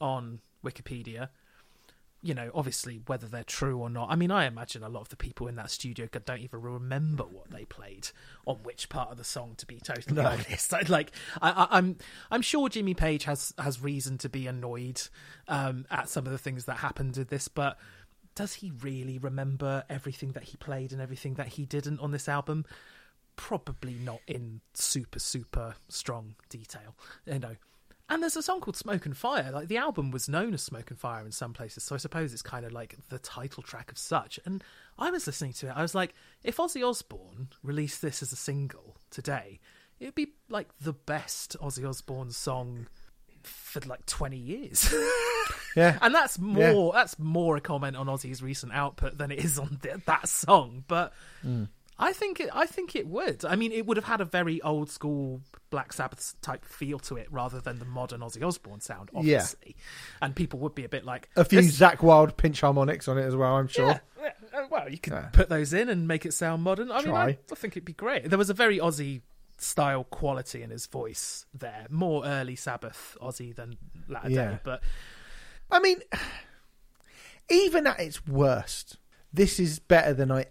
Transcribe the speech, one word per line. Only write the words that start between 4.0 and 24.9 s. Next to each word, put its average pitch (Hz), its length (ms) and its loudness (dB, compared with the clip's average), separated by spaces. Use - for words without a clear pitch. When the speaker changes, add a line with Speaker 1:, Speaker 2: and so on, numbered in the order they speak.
Speaker 1:
I 156 60 2
mean, 175 140 4
I 190 160 4
imagine 117 360 -8
a 110 60 -12
lot 113 140 -10
of - 80 -18
the - 60 -16
people 120 300 -6
in 120 100 -8
that 110 140 -10
studio 120 400 -8
g-, - 140 -10
don't 127 160 -8
even 123 220 -12
remember 131 640 -2
what - 260 -16
they - 160 -16
played 101 420 -14
on 131 160 -2
which - 260 -12
part 127 220 -6
of 123 80 -14
the 117 60 -16
song, 120 340 -10
to - 80 -16
be 120 120 -16
totally 131 380 -4
Speaker 2:
No. 135 140 4
Speaker 1:
honest. - 440 -2
<laughs> - 0 -
I, 180 140 2
like, 156 240 4
I, 160 80 6
I, 185 280 6
I'm, 185 180 4
I'm 233 100 2
sure 269 300 2
Jimmy 196 240 0
Page 156 300 2
has, 147 340 -4
has 131 240 -4
reason 135 360 -4
to 135 120 -8
be 131 160 -6
annoyed, 123 560 -8
um, 135 420 -2
at 131 180 -4
some 139 160 -4
of 131 80 -6
the 135 60 -6
things 127 260 -8
that 123 140 -6
happened 135 400 -4
with 131 100 -4
this, 139 200 -4
but 139 300 -4
does 202 200 -6
he 196 160 -12
really 131 380 -6
remember 135 720 -4
everything 135 420 -8
that 127 120 -12
he - 120 -18
played 131 360 -8
and 135 100 -8
everything 131 320 -8
that 127 140 -6
he 139 180 -8
didn't 147 340 -4
on 147 100 -4
this 143 180 -6
album? 151 360 -2
Probably 135 580 -8
not 120 340 -10
in 120 320 -10
super, - 440 -4